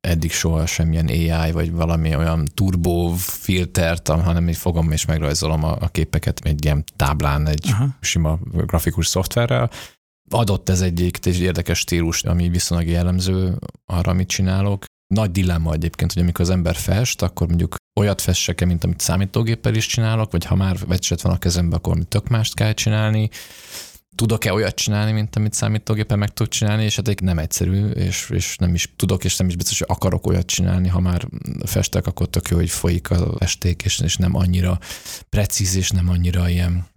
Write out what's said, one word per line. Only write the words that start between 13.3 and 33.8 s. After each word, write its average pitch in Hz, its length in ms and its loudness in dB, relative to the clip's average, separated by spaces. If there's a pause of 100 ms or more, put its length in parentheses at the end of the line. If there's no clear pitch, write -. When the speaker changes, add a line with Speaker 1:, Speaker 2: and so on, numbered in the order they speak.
Speaker 1:
arra, 87 260 2
amit 92 180 2
csinálok. 98 560 0 (300)
Nagy 107 160 2
dilemma 85 420 2
egyébként, 82 400 -2
hogy 85 100 0
amikor 87 180 0
az 87 100 2
ember 85 240 2
fest, - 480 0
akkor 85 240 -2
mondjuk 85 300 0 (240)
olyat 101 200 2
fessek-e, - 440 0
mint 87 200 0
amit 90 160 0
számítógéppel 110 720 0
is 110 120 0
csinálok, 110 460 0
vagy 85 120 0
ha - 100 0
már 92 220 2 (100)
vecset 87 340 -2
van 90 120 0
a 87 60 0
kezembe, 85 380 0
akkor 85 220 0 (100)
tök - 200 -2
mást 113 260 0
kell 107 180 0
csinálni. 107 580 0 (840)
Tudok-e 110 360 0
olyat 101 220 0
csinálni, 107 380 0
mint 107 240 -2
amit 107 160 0
számítógéppel 107 640 0
meg 104 160 0
tudok - 200 -2
csinálni, 107 320 0
és 107 120 0
hát 95 120 -2
egy 98 120 0
nem 90 180 2
egyszerű, 90 500 0
és, - 460 -2
és 92 220 -2
nem 87 180 2
is - 220 -2
tudok, 92 280 0
és 95 120 0
nem 92 120 0
is 87 80 -2
biztos, - 220 -4
hogy - 120 -4
akarok - 360 0
olyat 90 200 0
csinálni, 90 420 2
ha 90 120 2
már 87 280 0 (360)
festek, 95 420 0
akkor 87 220 -2
tök - 200 -2
jó, 87 80 2
hogy 85 140 2
folyik - 400 -2
a 87 280 0
festék, - 440 -2